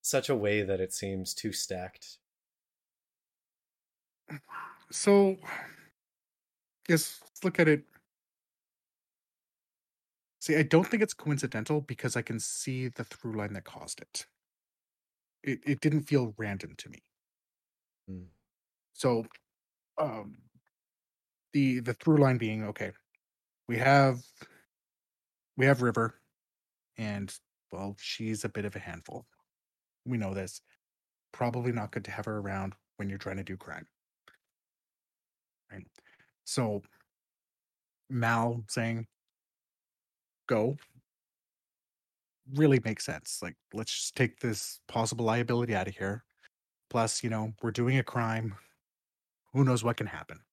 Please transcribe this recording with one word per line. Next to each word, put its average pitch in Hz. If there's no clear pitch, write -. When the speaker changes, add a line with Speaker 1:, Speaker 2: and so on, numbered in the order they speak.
Speaker 1:
such -
a 135
way 104
that 95
it 92
seems 95
too 104
stacked. -
Speaker 2:
So, 202
yes, -
let's -
look 185
at 160
it. 151
See, 151
I 156
don't 160
think 214
it's -
coincidental 139
because 127
I 117
can 113
see 127
the 120
through -
line 104
that 95
caused -
it. -
It, 131
it 143
didn't 151
feel 127
random 101
to -
me. -
Speaker 1:
Hmm. 92
Speaker 2:
So, 117
um, 113
the, 135
the 120
through 156
line 131
being, 110
okay, 107
we 117
have, 135
we 131
have 135
River, 113
and, 101
well, 98
she's 110
a 110
bit 104
of 98
a 92
handful. -
We 123
know 98
this. 95
Probably 120
not 107
good -
to -
have -
her 107
around 98
when 101
you're 98
trying 95
to 95
do 92
crime. -
Right? 92
So, 107
Mal 117
saying, 113
"Go," 120
really 139
makes 110
sense. -
Like, 151
"Let's 110
just -
take 123
this -
possible 117
liability 117
out 92
of 95
here. 101
Plus, 113
you 117
know, 110
we're 113
doing 123
a 123
crime. 113
Who 135
knows 123
what 117
can 110
happen?" -